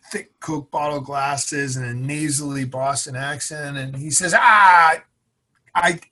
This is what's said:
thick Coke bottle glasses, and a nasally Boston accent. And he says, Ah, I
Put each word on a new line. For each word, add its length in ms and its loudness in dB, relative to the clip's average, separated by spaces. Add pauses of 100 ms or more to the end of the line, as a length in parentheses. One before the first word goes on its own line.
(120)
thick 280 -12
Coke 320 -10
bottle 300 -4
glasses, 720 -6
and 100 -6
a 80 -8
nasally 720 -6
Boston 500 -6
accent. 640 -8
And 180 -10
he 160 -10
says, 260 -2
Ah, 600 8 (760)
I 240 0 (120)